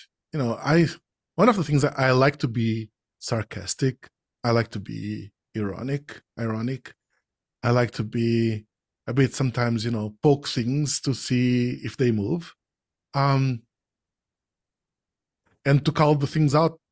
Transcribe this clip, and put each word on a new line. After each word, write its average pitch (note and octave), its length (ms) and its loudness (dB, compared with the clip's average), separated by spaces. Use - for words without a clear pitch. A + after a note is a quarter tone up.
you E3 60 -6
know, A#2 180 -2
I, D#3 320 2
one E3 140 4
of - 60 2
the F#3+ 80 -2
things C#3+ 180 2
that C#3 160 0
I C3 140 4
like C3+ 260 4
to D3+ 100 -4
be A2+ 420 -2
sarcastic, - 880 -4
I A#2 80 0
like A#2 200 2
to A2 80 -8
be G#2+ 520 -10
ironic, A2+ 640 -8
ironic. A#2 540 -6
I A#2 80 2
like A#2+ 200 2
to - 120 -6
be A#2 600 0
a A#2+ 60 -6
bit C3 200 2
sometimes, A#2+ 520 -2
you A#2+ 60 -2
know, G#2+ 300 -4
poke C#3+ 260 4
things C3 540 -2
to C3+ 120 -2
see B2 680 0
if - 140 -10
they B2 140 2
move. A#2 420 -2
Um, C3+ 500 0
and C#3 200 4
to D#3 60 2
call D3+ 240 4
the C#3 120 -2
things D3+ 260 0
out D#3+ 260 2